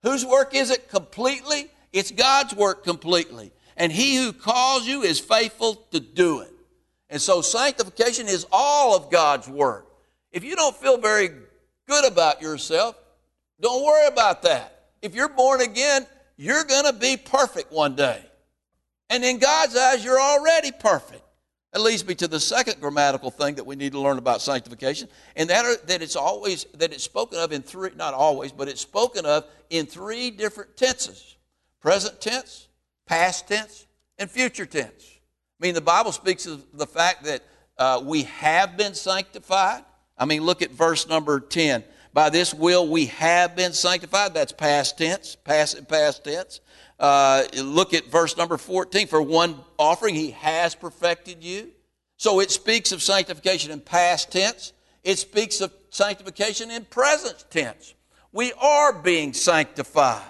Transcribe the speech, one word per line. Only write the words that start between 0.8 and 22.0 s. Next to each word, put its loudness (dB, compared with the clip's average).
completely? -4
It's -2
God's 0
work 0
completely. -4
"And 0
he 0
who -2
calls 0
you -4
is 0
faithful -2
to -2
do 0
it." -20
And -8
so 2
sanctification -2
is -4
all 2
of -4
God's 2
work. -2
If -10
you -8
don't 0
feel 4
very 0
good 2
about 2
yourself, -2
don't 0
worry 6
about 2
that. -2
If -10
you're 0
born 2
again, 0
you're -2
gonna 2
be -2
perfect -2
one 0
day. -2
And -2
in 0
God's 2
eyes, 2
you're 4
already 2
perfect. -2
That -2
leads 0